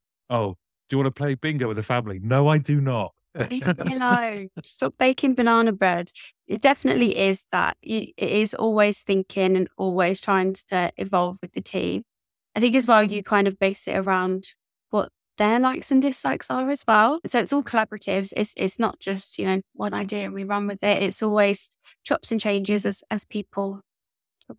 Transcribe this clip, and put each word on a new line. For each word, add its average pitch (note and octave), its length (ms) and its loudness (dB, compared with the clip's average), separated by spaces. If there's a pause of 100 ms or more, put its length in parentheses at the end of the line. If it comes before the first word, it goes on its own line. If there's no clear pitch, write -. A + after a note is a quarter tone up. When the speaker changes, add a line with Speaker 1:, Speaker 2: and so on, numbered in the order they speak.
(280)
Speaker 1:
"Oh, G#2+ 280 0 (320)
do - 60 -4
you C3+ 40 2
wanna C3+ 140 2
play C#3+ 220 -2
bingo C#3 340 -2
with A2 80 -4
the G#2+ 80 -4
family?" A2 340 -2
"No, C3 300 4
I D3+ 100 6
do D3 220 2
not." B2 320 -2 (380)
Speaker 2:
Leave B3 160 -4 (180)
me - 100 -2
alone. A#3 540 0 (140)
Stop - 360 -4
baking C4 360 2
banana A#3 360 4
bread. F3+ 400 0 (360)
It - 160 -4
definitely B3+ 560 4
is G3 340 0
that. F3 300 0
You, A3 240 -4 (100)
it - 140 -2
is G#3+ 240 0
always G#3 480 2
thinking F#3+ 560 0
and F#3 180 0
always F#3 460 0
trying F#3+ 320 2 (140)
to F3+ 280 0
evolve F#3 460 -2
with F3+ 100 -12
the - 80 -8
team. F#3 440 -4 (500)
I G#3+ 60 -2
think A#3 140 4
as B3+ 120 2
well, A3 160 6
you G#3 200 -2
kind G3+ 240 2
of G3 120 -2
base G3 300 -2
it - 60 -4
around F#3 580 -2 (360)
what G#3 220 -2 (260)
their A3 240 4
likes B3+ 300 0
and C4 100 6
dislikes C4 500 -2
are C4 200 -2
as C#4+ 180 -4
well. A3+ 380 4
So - 120 -2
it's F#3+ 140 -2
all C#4+ 100 2
collaborative. G3 720 -4
It's, - 220 -4
it's - 220 -2
not - 220 -2
just, - 380 -6
you G3+ 60 -4
know, F#3+ 160 0 (140)
one G#3 180 -6
idea G3+ 320 -6
and G3 80 -8
we G3 120 -8
run G3+ 220 -2
with G3+ 160 -8
it. G3+ 200 2
It's G3 200 -2
always G#3 540 0 (280)
chops - 280 -4
and A3+ 80 0
changes G3+ 460 -2
as, G3+ 240 -6
as G#3 160 -6
people G3 560 -8 (640)
chop A3 120 -18